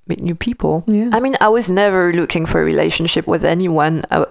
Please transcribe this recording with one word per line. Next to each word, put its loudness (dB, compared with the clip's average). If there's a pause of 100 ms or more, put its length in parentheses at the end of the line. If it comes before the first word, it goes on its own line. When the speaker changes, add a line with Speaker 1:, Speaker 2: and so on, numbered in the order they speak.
Speaker 1:
meet -6
new -4
people. -2
Speaker 2:
Yeah. 0
Speaker 1:
I 2
mean, -2
I 4
was 2
never 2
looking -2
for 0
a 0
relationship 0
with -2
anyone. 0
I, 0